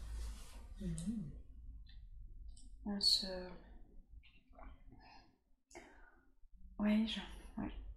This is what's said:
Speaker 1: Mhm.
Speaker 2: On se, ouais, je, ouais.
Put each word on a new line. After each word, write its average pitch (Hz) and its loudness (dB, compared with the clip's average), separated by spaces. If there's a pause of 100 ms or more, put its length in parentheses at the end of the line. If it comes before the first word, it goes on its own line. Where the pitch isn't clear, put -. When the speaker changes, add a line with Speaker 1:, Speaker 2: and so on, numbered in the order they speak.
(800)
Speaker 1:
Mhm. 175 2 (1600)
Speaker 2:
On 202 2
se, - 8 (3500)
ouais, 214 10
je, 208 2 (400)
ouais. 202 2 (260)